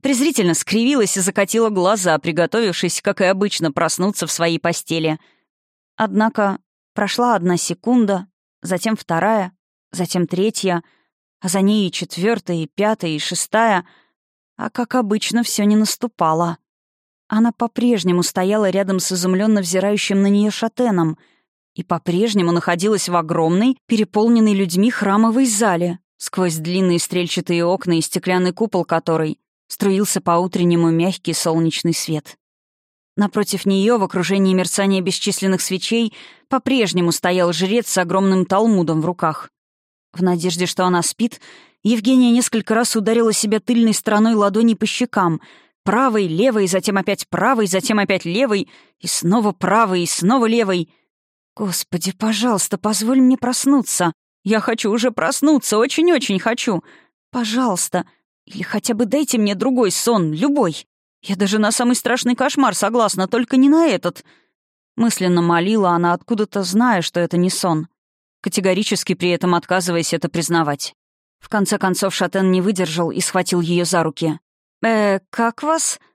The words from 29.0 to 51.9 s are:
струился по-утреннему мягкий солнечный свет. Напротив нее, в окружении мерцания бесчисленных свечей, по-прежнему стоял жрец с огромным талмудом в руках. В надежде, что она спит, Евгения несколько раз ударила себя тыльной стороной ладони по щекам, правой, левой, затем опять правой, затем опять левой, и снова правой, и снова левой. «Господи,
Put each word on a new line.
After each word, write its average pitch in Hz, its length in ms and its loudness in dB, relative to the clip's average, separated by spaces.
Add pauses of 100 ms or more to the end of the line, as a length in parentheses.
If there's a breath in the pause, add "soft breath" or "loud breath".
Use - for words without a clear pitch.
струился 196 540 0
по-утреннему 170 720 2
мягкий 170 420 -2
солнечный 165 600 -2
свет. - 440 -8 (800)
Напротив 202 500 -2
нее, 196 340 2
в 196 40 0
окружении 190 500 0
мерцания 190 480 0
бесчисленных 190 600 -2
свечей, 220 520 -2 (360 loud breath)
по-прежнему 196 640 0
стоял 175 420 0
жрец 190 340 -2
с - 100 -2
огромным 185 480 2
талмудом 190 560 2
в 156 40 -4
руках. 170 440 -4 (640)
В 175 100 -4
надежде, 175 420 0
что 185 200 -2
она 180 180 0
спит, - 360 -4 (440 loud breath)
Евгения 240 480 4
несколько 233 420 0
раз 233 220 0
ударила 226 380 2
себя 214 260 0
тыльной 226 340 2
стороной 214 400 2
ладони 214 400 2
по 214 120 -2
щекам, 185 560 -2 (420 soft breath)
правой, 220 440 2
левой, 202 400 2
затем 190 300 0
опять 196 300 -4
правой, 220 400 0
затем 190 320 0
опять 190 260 -2
левой, 208 440 -2 (300 soft breath)
и - 80 -10
снова 208 440 0
правой, 185 520 0
и 165 40 -4
снова 233 380 2
левой. 196 440 0 (640)
«Господи, 185 580 -6